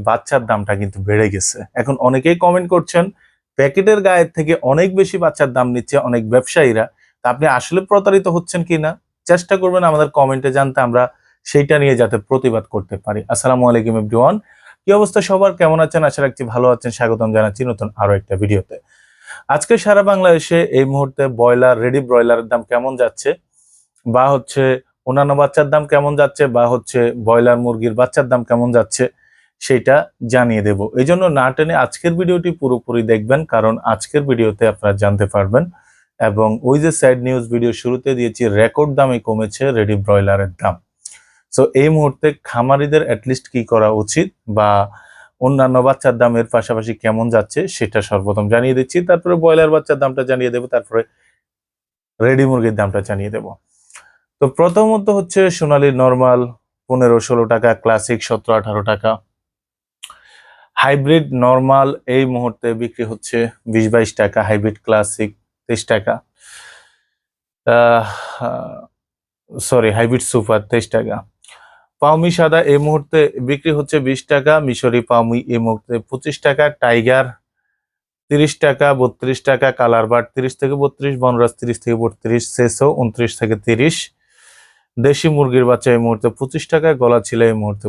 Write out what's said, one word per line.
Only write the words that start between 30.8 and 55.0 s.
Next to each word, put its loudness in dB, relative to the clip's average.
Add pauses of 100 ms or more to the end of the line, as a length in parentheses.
এই 0
জন্য 2 (140)
না 2 (100)
টেনে -2 (100)
আজকের -4
ভিডিওটি -2 (100)
পুরোপুরি -2 (100)
দেখবেন, 0 (140)
কারণ 2 (200)
আজকের -4
ভিডিওতে 0
আপনারা -2 (100)
জানতে 0
পারবেন। 0 (560)
এবং 0 (200)
ওই 4
যে 2
স্যাড 4 (100)
নিউজ -2 (100)
ভিডিও 0 (100)
শুরুতে -4
দিয়েছি, -4 (160)
রেকর্ড 2
দামে 2 (100)
কমেছে -4 (140)
রেডি 0 (100)
ব্রয়লারের 0 (100)
দাম। -2 (800)
So 2 (200)
এই 4
মুহূর্তে 0 (220)
খামারিদের 0 (100)
at -4
least -6
কি -2 (100)
করা 4 (120)
উচিত -2 (300)
বা 2 (760)
অন্যান্য 2 (100)
বাচ্চার 0
দাম 2
এর -2
পাশাপাশি -4 (100)
কেমন -2 (100)
যাচ্ছে, -2 (160)
সেটা -4
সর্বপ্রথম -2
জানিয়ে 2
দিচ্ছি। -2 (120)
তারপরে 0
ব্রয়লার 4
বাচ্চার 0
দামটা -2
জানিয়ে -2
দেবো, -6
তারপরে -2 (1200)
রেডি 2
মুরগির -2
দামটা -2
জানিয়ে -8
দেবো। -12 (920)
তো 4 (120)
প্রথমত 2 (100)